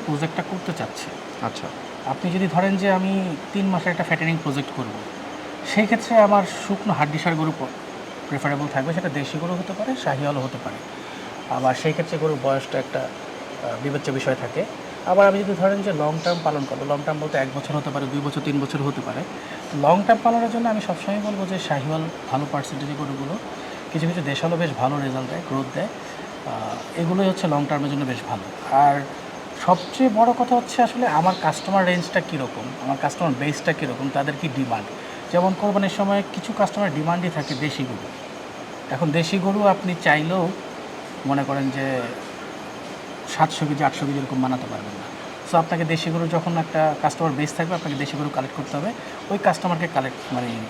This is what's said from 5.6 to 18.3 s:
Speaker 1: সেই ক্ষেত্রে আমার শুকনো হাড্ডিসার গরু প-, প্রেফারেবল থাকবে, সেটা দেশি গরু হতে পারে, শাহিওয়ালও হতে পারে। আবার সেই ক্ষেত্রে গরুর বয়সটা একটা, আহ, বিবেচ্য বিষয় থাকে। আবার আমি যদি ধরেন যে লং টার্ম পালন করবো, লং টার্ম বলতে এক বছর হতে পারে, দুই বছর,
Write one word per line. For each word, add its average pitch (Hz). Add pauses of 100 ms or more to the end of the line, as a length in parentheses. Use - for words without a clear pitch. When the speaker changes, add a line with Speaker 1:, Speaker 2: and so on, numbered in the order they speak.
Speaker 1:
সেই 214
ক্ষেত্রে 226
আমার 208 (240)
শুকনো 196
হাড্ডিসার 151
গরু 156
প-, 135 (640)
প্রেফারেবল 143
থাকবে, 139
সেটা 180
দেশি 143
গরু 175
হতে 185
পারে, 233
শাহিওয়ালও 143
হতে 131
পারে। - (800)
আবার 127
সেই 156
ক্ষেত্রে 160
গরুর 151
বয়সটা 135
একটা, 131
আহ, - (120)
বিবেচ্য 143
বিষয় 131
থাকে। 139 (400)
আবার 190
আমি 196
যদি 196
ধরেন 196
যে 190
লং 151
টার্ম 175
পালন 151
করবো, 135
লং 143
টার্ম 156
বলতে 151
এক 135
বছর 143
হতে 147
পারে, 139
দুই 139
বছর, 139